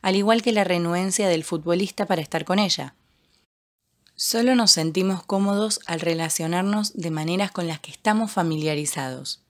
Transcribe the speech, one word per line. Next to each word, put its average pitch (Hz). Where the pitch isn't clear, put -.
al 190
igual 214
que 233
la 208
renuencia 180
del 160
futbolista 175
para 180
estar 160
con 185
ella. 156
Solo 233
nos 233
sentimos 180
cómodos 202
al 170
relacionarnos 170
de 170
maneras 170
con 175
las 160
que -
estamos 214
familiarizados. 151